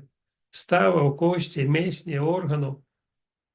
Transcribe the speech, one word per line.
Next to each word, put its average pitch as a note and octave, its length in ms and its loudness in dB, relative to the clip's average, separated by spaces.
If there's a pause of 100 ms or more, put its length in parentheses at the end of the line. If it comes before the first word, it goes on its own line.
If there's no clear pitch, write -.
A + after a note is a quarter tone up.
(520)
stawu, F3 640 2
kości, E3+ 520 0
mięśni, D#3 500 -2
organów. D3 580 -2 (800)